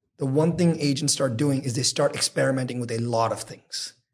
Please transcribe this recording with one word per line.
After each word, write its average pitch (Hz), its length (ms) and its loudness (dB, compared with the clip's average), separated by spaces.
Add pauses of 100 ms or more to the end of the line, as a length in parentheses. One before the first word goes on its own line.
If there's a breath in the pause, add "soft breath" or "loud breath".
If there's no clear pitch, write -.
(180)
the 143 80 -4
one 156 320 2
thing 165 220 4
agents 143 340 0
start 123 240 0
doing 139 260 0
is 123 120 -4
they 135 80 -2
start - 320 0
experimenting 131 640 -2
with 117 120 -6
a 113 60 -4
lot 113 340 2
of 107 100 -6
things. - 520 -12 (200)